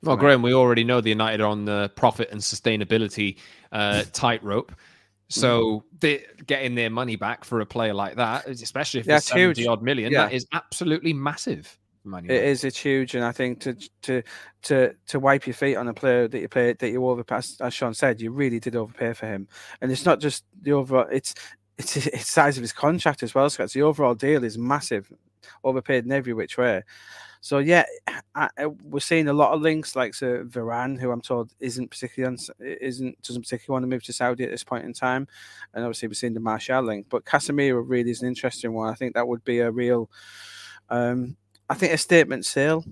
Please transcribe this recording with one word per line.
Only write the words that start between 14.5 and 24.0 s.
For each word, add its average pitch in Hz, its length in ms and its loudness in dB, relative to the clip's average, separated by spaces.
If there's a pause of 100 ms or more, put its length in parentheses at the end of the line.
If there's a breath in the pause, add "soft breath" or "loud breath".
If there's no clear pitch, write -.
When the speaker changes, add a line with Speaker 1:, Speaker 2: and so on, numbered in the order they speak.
Speaker 2:
to, 131 300 4 (120)
to 143 140 -2
wipe 135 260 4
your 123 80 -4
feet 139 220 0
on 120 120 -4
a 117 60 -6
player 123 340 2
that 117 100 -4
you 90 100 -6
play, 120 260 2
that 120 160 -4
you 127 160 0
overpass, 120 560 -4
as 123 100 -4
Sean 117 220 -4
said, 120 260 0
you 113 100 -6
really 127 300 -2
did 117 160 -6
overpay 117 380 -4
for 110 120 -12
him. 98 220 -8 (320 loud breath)
And 127 100 -2
it's 131 140 -2
not 156 160 6
just 147 240 -4 (160)
the 143 120 0
overall, 131 380 2
it's, - 240 -2 (440 loud breath)
it's, - 180 -6
it's 147 140 -2
the 139 80 -6
size 143 400 4
of 123 40 -6
his 117 120 -8
contract 151 480 0
as 117 120 -8
well, 139 140 6
Scott. 101 220 -4
The 131 120 0
overall 147 320 4